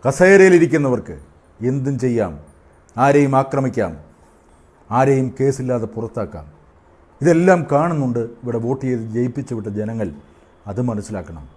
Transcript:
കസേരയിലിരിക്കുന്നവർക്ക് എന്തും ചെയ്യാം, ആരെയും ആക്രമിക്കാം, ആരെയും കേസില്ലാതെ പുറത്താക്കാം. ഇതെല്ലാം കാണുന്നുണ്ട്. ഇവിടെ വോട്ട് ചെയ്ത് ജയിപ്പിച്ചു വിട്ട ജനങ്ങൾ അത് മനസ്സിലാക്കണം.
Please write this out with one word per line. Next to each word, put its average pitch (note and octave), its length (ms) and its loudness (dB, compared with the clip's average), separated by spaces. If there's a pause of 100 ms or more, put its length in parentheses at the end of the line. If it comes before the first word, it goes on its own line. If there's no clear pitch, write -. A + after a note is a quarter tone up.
കസേരയിലിരിക്കുന്നവർക്ക് D#3+ 1120 4 (540)
എന്തും C3+ 340 -4
ചെയ്യാം, A2+ 280 0 (640)
ആരെയും C#3 440 4
ആക്രമിക്കാം, C3 520 -2 (1000)
ആരെയും C3 360 2 (140)
കേസില്ലാതെ B2+ 540 -2
പുറത്താക്കാം. G#2+ 520 -10 (760)
ഇതെല്ലാം E3+ 400 4 (120)
കാണുന്നുണ്ട്. C#3 500 -2 (200)
ഇവിടെ A#2 220 -6
വോട്ട് C3 220 -4
ചെയ്ത് A#2+ 280 -4
ജയിപ്പിച്ചു B2 440 -4
വിട്ട G#2+ 100 -8 (100)
ജനങ്ങൾ G#2+ 300 -6 (640)
അത് G2+ 100 -6 (100)
മനസ്സിലാക്കണം. F#2+ 540 -10 (120)